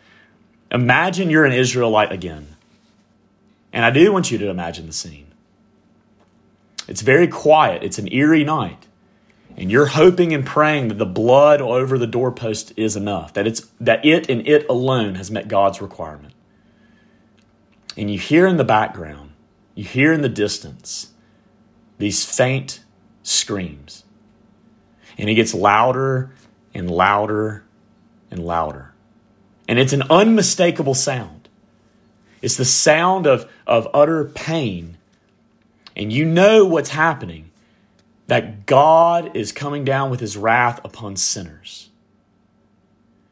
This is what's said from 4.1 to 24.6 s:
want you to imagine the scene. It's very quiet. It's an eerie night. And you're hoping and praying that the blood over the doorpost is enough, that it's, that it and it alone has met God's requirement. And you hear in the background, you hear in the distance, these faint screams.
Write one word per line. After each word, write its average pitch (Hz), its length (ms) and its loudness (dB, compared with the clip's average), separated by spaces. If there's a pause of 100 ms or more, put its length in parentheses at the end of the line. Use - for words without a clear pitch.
want 185 160 -2
you 117 80 -4
to 98 120 -4
imagine 85 360 -8
the 80 80 -16
scene. 76 320 -14 (1600)
It's - 140 -12
very 147 260 0
quiet. 151 540 0
It's - 160 -10
an 101 160 -10
eerie 147 300 2
night. 143 420 -6 (720)
And 90 140 -6
you're 139 160 4
hoping 175 440 4
and 139 140 -2
praying 147 440 0
that 104 100 -6
the 107 80 -2
blood 131 520 4
over 127 380 -2
the 117 80 -2
doorpost 117 720 -6
is 107 180 -2
enough, 98 380 -6
that 101 140 -2
it's, 113 200 -6 (140)
that 117 240 0
it 160 240 2
and 120 180 -2
it 151 220 2
alone 123 460 -2
has 92 160 -12
met 107 160 -8
God's 98 340 0
requirement. 78 540 -16 (1600)
And 104 140 -6
you 98 80 -6
hear 170 260 2
in 185 120 2
the 139 60 2
background, 80 680 -2 (420)
you 101 120 -14
hear 143 280 2
in 156 80 0
the 135 80 0
distance, - 840 -8 (840)
these 101 260 -4
faint 131 560 -2 (440)
screams. 82 800 -6 (1120)